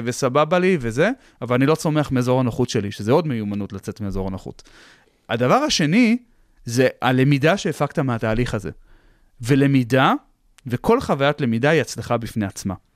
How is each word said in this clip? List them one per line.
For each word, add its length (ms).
וסבבה 540
לי, 220
וזה, 300
אבל 120
אני 120
לא 80
צומח 360
מאזור 300
הנוחות 300
שלי, 220
שזה 200
עוד 140
מיומנות 460
לצאת 280
מאזור 280
הנוחות. 340
הדבר 260
השני, 640
זה 240
הלמידה 540
שהפקת 420
מהתהליך 560
הזה. 160
ולמידה, 720
וכל 340
חוויית 400
למידה 300
היא 100
הצלחה 360
בפני 300
עצמה. 280